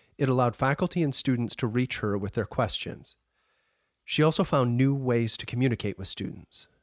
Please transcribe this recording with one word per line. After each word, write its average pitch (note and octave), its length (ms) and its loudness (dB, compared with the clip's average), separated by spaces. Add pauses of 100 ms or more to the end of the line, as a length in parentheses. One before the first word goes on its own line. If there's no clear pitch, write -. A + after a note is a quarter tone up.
(180)
It C#3 100 0
allowed B2+ 300 2
faculty C#3+ 460 0
and C#3 120 0
students A#2+ 400 0
to - 120 -2
reach B2 320 -2
her G#2 180 0
with G2 160 -4
their G#2+ 120 -2
questions. - 680 -4 (880)
She - 180 0
also D#3+ 220 4
found B2+ 320 2
new C3+ 180 4
ways A#2+ 440 0
to - 80 -10
communicate A#2+ 520 -2
with F#2 120 -8
students. - 580 -10 (160)